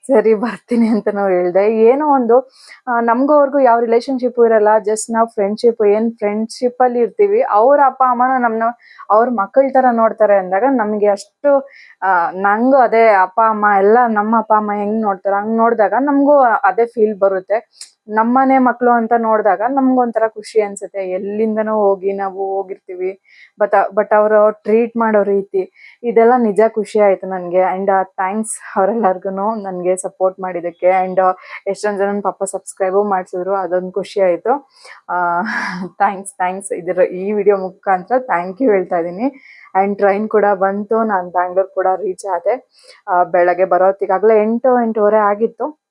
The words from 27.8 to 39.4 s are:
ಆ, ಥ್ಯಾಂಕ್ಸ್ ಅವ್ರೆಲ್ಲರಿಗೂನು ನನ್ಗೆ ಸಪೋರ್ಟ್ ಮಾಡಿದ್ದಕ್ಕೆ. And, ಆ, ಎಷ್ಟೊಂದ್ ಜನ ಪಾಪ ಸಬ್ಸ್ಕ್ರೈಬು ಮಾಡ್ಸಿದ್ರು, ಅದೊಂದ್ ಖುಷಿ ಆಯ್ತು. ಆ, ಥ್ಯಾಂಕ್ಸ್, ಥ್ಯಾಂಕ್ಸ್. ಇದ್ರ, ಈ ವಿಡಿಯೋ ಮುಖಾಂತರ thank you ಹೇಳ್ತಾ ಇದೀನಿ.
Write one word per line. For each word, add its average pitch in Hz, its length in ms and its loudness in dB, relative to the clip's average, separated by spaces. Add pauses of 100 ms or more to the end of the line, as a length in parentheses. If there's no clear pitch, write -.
ಆ, 190 120 2
ಥ್ಯಾಂಕ್ಸ್ 196 760 -6
ಅವ್ರೆಲ್ಲರಿಗೂನು 196 760 -2
ನನ್ಗೆ 185 420 -4
ಸಪೋರ್ಟ್ 185 440 -4
ಮಾಡಿದ್ದಕ್ಕೆ. 180 680 -2
And, 185 140 -2
ಆ, 185 120 2 (340)
ಎಷ್ಟೊಂದ್ 196 320 -4
ಜನ 202 240 -2
ಪಾಪ 196 220 -6
ಸಬ್ಸ್ಕ್ರೈಬು 190 580 -4
ಮಾಡ್ಸಿದ್ರು, 185 520 -4
ಅದೊಂದ್ 185 380 -4
ಖುಷಿ 196 280 -6
ಆಯ್ತು. 190 480 -2 (420)
ಆ, 175 320 -2 (440)
ಥ್ಯಾಂಕ್ಸ್, 196 460 -4
ಥ್ಯಾಂಕ್ಸ್. 185 400 -6
ಇದ್ರ, 175 300 -4
ಈ 185 300 -2
ವಿಡಿಯೋ 202 240 0
ಮುಖಾಂತರ 185 600 -6
thank 185 440 -6
you 262 100 2
ಹೇಳ್ತಾ 185 280 -2
ಇದೀನಿ. 190 360 -6 (500)